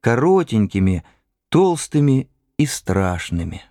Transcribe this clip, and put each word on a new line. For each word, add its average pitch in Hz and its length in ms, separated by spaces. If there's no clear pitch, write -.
коротенькими, 117 1000
толстыми 151 800
и 151 80
страшными. 90 1040